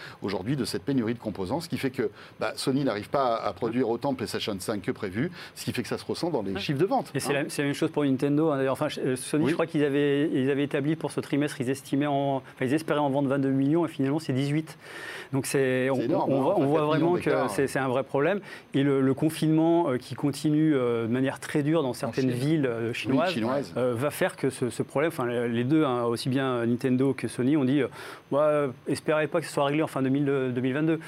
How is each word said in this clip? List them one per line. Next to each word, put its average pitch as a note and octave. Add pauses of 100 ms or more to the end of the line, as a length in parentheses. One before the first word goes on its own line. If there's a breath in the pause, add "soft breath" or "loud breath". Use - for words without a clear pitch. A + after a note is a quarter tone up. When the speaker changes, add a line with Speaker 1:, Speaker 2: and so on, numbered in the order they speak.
(220 loud breath)
Speaker 1:
aujourd'hui G2+
de A2+
cette G2
pénurie A#2+
de A#2
composants, G2+
ce -
qui B2+
fait C3
que, A#2 (320 loud breath)
bah, A2
Sony C#3
n'arrive G#2
pas C3
à, G#2+
à G2+
produire A#2
autant A#2
de B2+
PlayStation G#2+
cinq G2+
que B2
prévu, - (240 loud breath)
ce -
qui -
fait A#2
que -
ça A#2
se -
ressent D#3+
dans C3+
les G2
Speaker 2:
Ouais. F#2+
Speaker 1:
chiffres C3+
de F3
vente, A3+
Speaker 2:
Et C3+
c'est C3+
Speaker 1:
hein. C#3
Speaker 2:
la, F3+
c'est -
la C#3+
même C#3+
chose D#3
pour D3
Nintendo, C#3+
hein, C#3
d'ailleurs. C3+
Enfin, D3
euh, B2+
Sony, D3
Speaker 1:
Oui. C3
Speaker 2:
je -
crois E3
qu'ils D3
avaient, C#3+
ils C3+
avaient C#3+
établi D3
pour D3+
ce C3
trimestre, C#3+
ils A#2+
estimaient C#3
en, C#3
enfin, C3+
ils B2
espéraient D#3
en D3
vendre C3+
vingt-deux C3+
millions C#3
et -
finalement C#3
c'est -
dix-huit. C#3+ (540 loud breath)
Donc C3+
c'est, C3
on, C3+
Speaker 1:
C'est A#2+
énorme, D#3+
Speaker 2:
on C3+
Speaker 1:
hein, -
Speaker 2:
voit, D#3+
Speaker 1:
ça G#3
fait C#3+
Speaker 2:
on C3+
voit D3+
Speaker 1:
dix D3+
millions -
Speaker 2:
vraiment D#3
que D#3
Speaker 1:
d'écart. C3+
Speaker 2:
c'est, C#3
c'est C#3+
un C3
vrai C3
problème. D#3+ (340 loud breath)
Et C#3
le, C#3
le C3
confinement, D#3+
euh, B2+
qui B2
continue, D3+
euh, A#2+
de A2+
manière C3
très D3+
dure D#3
dans B2
certaines C3
Speaker 3:
Chine. B2
Speaker 2:
villes, D3
euh, A#2
Speaker 1:
Oui, A#2+
Speaker 2:
chinoises, D#3
Speaker 1:
chinoises. B2
Speaker 2:
euh, B2
va C3+
faire F3+
que C3+
ce, A#2+
ce B2
problème, D3+
enfin C3
les, A#2+
les A#2+
deux, D#3
hein, B2
aussi A#2
bien B2+
Nintendo B2+
que B2
Sony, C3
ont C3+
dit, C#3
euh, A#2 (440 loud breath)
ouais, C#3
euh, D3+ (200)
espérez D3+
pas E3
que C#3
ce -
soit C#3+
réglé D3+
en C#3+
fin C#3
deux C3
mille, C#3
euh, C3
deux B2
mille B2+
vingt-deux. D#3+